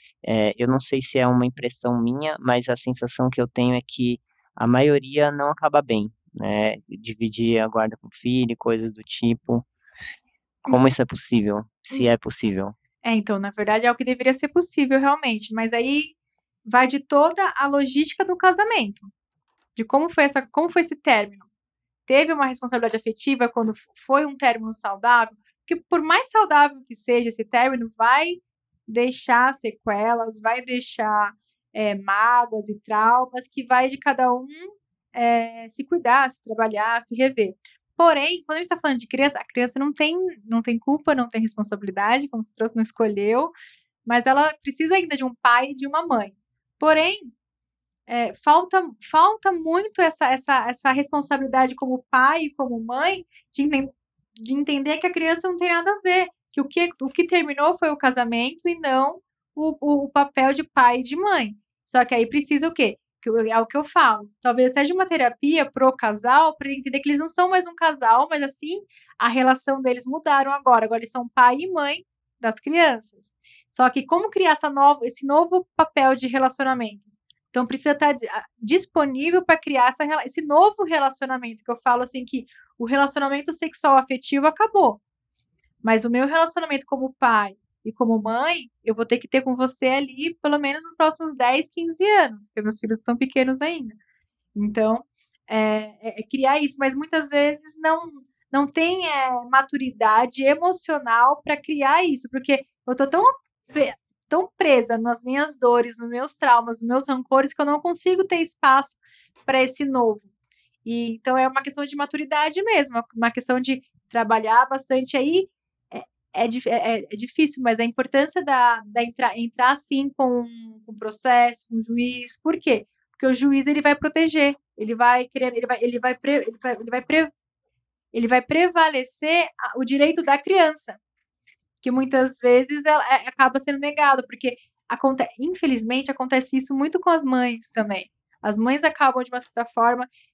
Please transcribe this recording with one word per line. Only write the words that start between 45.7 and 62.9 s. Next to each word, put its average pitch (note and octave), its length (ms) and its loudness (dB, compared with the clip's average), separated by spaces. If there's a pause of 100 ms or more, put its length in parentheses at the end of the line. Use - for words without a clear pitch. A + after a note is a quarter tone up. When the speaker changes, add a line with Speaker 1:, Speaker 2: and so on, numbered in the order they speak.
Speaker 2:
e - 20 -14
de C4+ 120 -10
uma D#4 200 -4
mãe. A3 280 -2 (440)
Porém, D#4 400 2 (880)
é, A#3 280 -4
falta, F4+ 480 2 (280)
falta F#4+ 420 2
muito F4 480 -2
essa, D#4+ 320 2
essa, C4 360 0
essa B3 240 0
responsabilidade C4+ 800 -2
como B3+ 360 -6
pai C4+ 340 2
e D4 100 -8
como A#3+ 260 -6
mãe D4+ 460 -4 (260)
de C#4 120 -2
enten-, C#4 260 -2 (440)
de A3+ 200 -8
entender C#4+ 440 -2
que E4+ 80 -2
a F4+ 60 -4
criança E4 360 -2
não F4+ 80 -4
tem F4 140 -2
nada E4+ 220 0
a G#4 100 -8
ver, F#4 260 2 (240)
que - 80 -4
o C4+ 80 -4
que, E4+ 200 -2 (140)
o C#4 60 -4
que F4 180 0
terminou D#4+ 520 0
foi D#4+ 120 0
o D4 80 -4
casamento B3+ 680 -2
e E4+ 120 -4
não C#4 400 0 (340)
o, D4+ 260 -4
o, C#4+ 240 0
o C#4 60 -6
papel C#4 420 2
de C4+ 120 -4
pai B3 360 2
e - 20 -4
de B3 140 -10
mãe. E4 380 -2 (300)
Só B3 200 2
que B3 100 -4
aí A#3 140 2
precisa C#4+ 400 -2
o E4 40 -6
quê? C4 260 -2 (240)